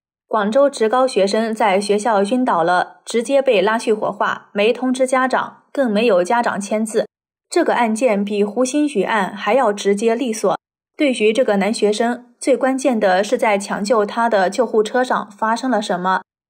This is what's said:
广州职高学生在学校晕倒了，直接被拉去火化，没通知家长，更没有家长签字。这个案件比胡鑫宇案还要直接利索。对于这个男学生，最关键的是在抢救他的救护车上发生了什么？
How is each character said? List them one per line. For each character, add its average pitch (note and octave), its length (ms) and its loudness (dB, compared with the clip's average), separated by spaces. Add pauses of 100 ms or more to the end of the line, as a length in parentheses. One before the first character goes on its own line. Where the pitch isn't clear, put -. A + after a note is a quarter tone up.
(260)
广 G#3+ 260 -2
州 C#4 160 4
职 A3 220 0
高 B3+ 160 2
学 G3+ 200 2
生 A3 280 -2
在 G#3 260 2
学 G3+ 180 0
校 G#3 240 2
晕 B3+ 220 0
倒 F#3+ 180 0
了， F3+ 420 0
直 A#3 180 -2
接 C#4 180 2
被 A#3+ 220 2
拉 A3 160 0
去 A#3 160 0
火 G#3+ 180 -4
化， - 400 -4
没 G#3+ 220 2
通 B3+ 180 -2
知 C4 140 0
家 B3+ 200 0
长， - 360 -4 (100)
更 C4 180 0
没 G#3 140 2
有 F#3 180 4
家 A#3 200 0
长 G3+ 180 -4
签 G#3+ 240 -4
字。 A3 220 -4 (420)
这 E4+ 160 2
个 G#3+ 100 0
案 A3+ 200 0
件 A3 280 0
比 G3+ 220 -2
胡 G#3 180 -2
鑫 D4 240 0
宇 G3+ 180 -2
案 G3+ 300 -2
还 G#3 200 -2
要 A#3+ 180 2
直 G3+ 240 0
接 A3+ 180 0
利 B3 160 -2
索。 F#3 280 -2 (360)
对 C#4+ 180 0
于 A3 200 2
这 C4 100 0
个 G#3+ 140 2
男 G3 160 0
学 G#3 180 0
生， A#3 360 -2 (120)
最 C#4 160 2
关 C4 220 0
键 B3+ 240 0
的 G3 240 2
是 A#3 140 -2
在 A3 180 0
抢 G3+ 260 -6
救 G#3 220 2
他 A#3 240 -2
的 G3 220 2
救 A3+ 160 -2
护 G#3+ 160 0
车 B3 200 0
上 B3 280 -4
发 A3 260 -2
生 C4 140 -4
了 G#3+ 100 0
什 G3 180 -4
么？ F#3+ 220 0 (300)